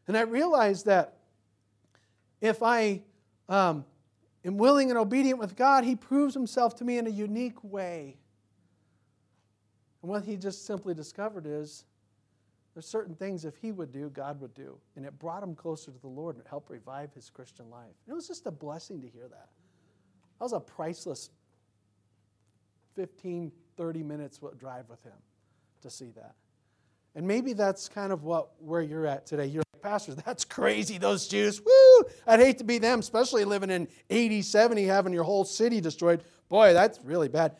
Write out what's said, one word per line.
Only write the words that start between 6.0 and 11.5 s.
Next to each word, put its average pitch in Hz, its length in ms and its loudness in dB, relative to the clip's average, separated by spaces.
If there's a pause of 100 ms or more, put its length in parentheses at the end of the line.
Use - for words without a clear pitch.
himself 240 420 -4
to 240 100 -14
me 247 120 -4
in 233 100 -6
a - 20 -6
unique 214 540 -8
way. 175 560 -12 (1800)
And 170 100 -12
what 202 120 -6
he 202 140 -10
just 190 280 -12
simply 196 280 -8
discovered 175 540 -12
is 147 380 -12 (880)